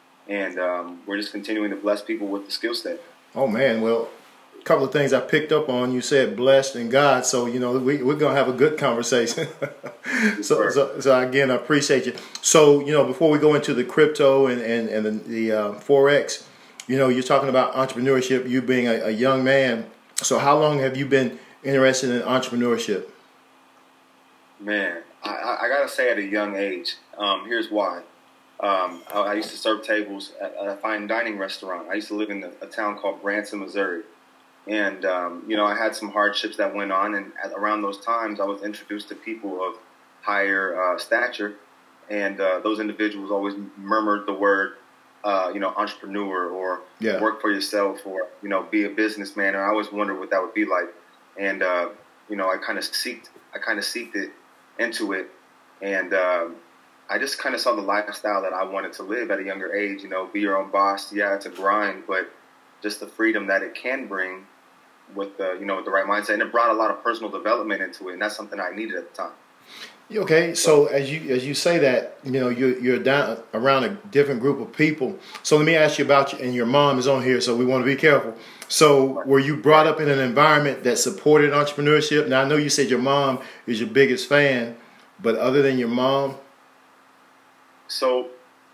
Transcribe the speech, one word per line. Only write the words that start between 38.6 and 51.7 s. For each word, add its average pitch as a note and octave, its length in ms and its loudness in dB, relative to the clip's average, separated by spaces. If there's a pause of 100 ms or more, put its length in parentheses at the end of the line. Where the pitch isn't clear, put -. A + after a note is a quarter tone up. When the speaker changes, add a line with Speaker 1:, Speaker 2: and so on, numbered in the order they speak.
Speaker 1:
introduced G#2 460 -10
to G#2 60 -14
people G2 480 -8
of F#2 120 -6 (460)
higher, G2 580 -2 (160)
uh, - 20 -4
stature. A2+ 580 -4 (540)
And, G2 320 -4
uh, F#2 180 0
those G#2+ 200 -2
individuals G#2 520 -4
always G2+ 240 -2 (220)
murmured G#2 500 -2
the G2 60 -4
word, F#2+ 400 0 (500)
uh, F#2+ 300 0
you G#2 60 -8
know, F#2+ 160 -2
entrepreneur G2 760 -4
or F#2 320 -6 (180)
Speaker 2:
Yeah. G#2 220 -2
Speaker 1:
work G#2+ 200 -2
for G#2+ 100 0
yourself G2 540 -2
or, F#2 220 -8 (160)
you G2+ 60 -10
know, F#2+ 140 -2
be G#2+ 200 -2
a G2 60 -4
businessman. G2+ 640 -2
And G2 80 -2
I G2 40 0
always G#2 240 0
wondered G2+ 280 -4
what F#2+ 100 -12
that F#2+ 120 2
would F2+ 120 -8
be G#2+ 120 0
like. F2+ 280 -2 (440)
And, F#2+ 260 -4
uh, F2+ 260 0 (400)